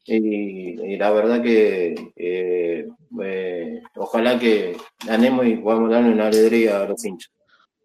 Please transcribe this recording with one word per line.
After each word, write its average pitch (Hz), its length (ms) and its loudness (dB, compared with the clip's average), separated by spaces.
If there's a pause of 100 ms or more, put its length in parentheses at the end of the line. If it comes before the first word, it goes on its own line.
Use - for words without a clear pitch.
y, 101 880 -4
y 101 60 -6
la 101 120 0
verdad 113 320 2
que, 98 720 0
eh, 87 720 -4 (360)
eh, 92 600 -8 (140)
ojalá 120 420 0
que 104 380 0 (280)
ganemos 123 420 2
y 110 100 2
podamos 113 340 0
darle 117 220 4
una 107 160 2
alegría 110 540 4
a 98 40 -2
los 98 180 -6
hinchas. 92 280 -12 (520)